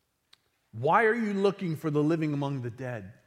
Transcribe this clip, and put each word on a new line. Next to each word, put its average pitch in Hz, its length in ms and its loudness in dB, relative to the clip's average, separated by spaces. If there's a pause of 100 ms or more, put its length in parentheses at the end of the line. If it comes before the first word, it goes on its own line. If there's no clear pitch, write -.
(720)
"Why 160 340 2
are 220 80 6
you 220 200 -2
looking 190 440 0
for 156 140 -4
the 147 120 2
living 156 300 0
among 139 300 -4
the 120 80 -6
dead?" 117 420 -10 (140)